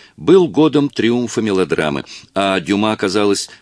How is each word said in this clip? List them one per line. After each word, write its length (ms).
был 320
годом 420
триумфа 520
мелодрамы, 640
а 260
Дюма, 360
казалось, 540